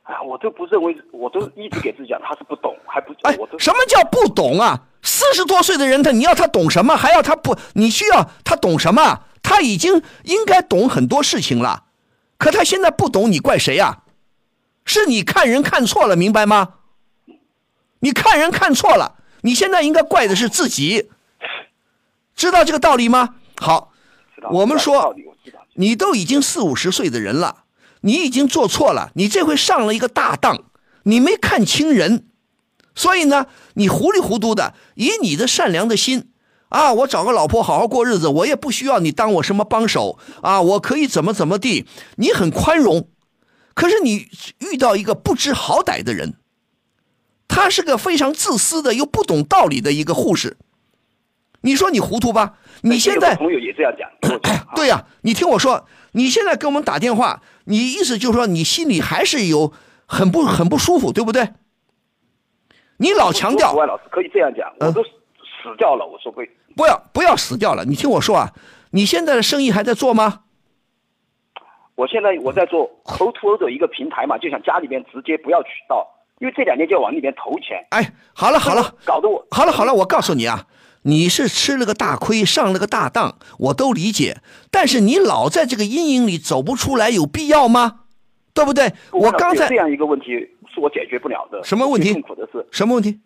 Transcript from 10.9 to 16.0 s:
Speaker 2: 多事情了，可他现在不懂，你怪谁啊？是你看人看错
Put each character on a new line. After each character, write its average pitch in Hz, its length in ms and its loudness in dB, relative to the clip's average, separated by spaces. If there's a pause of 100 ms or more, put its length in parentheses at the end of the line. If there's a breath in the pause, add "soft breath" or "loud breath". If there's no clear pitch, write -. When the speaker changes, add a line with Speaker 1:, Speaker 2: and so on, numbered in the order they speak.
Speaker 2:
多 277 160 2
事 294 160 -2
情 135 200 -2
了， 113 260 -2 (520)
可 302 140 2
他 359 140 2
现 381 160 0
在 339 100 4
不 339 160 -2
懂， 208 240 2
你 - 80 2
怪 269 180 2
谁 139 220 0
啊？ - 240 0 (800)
是 427 220 2
你 226 180 0
看 320 260 2
人 269 140 2
看 269 220 0
错 330 200 2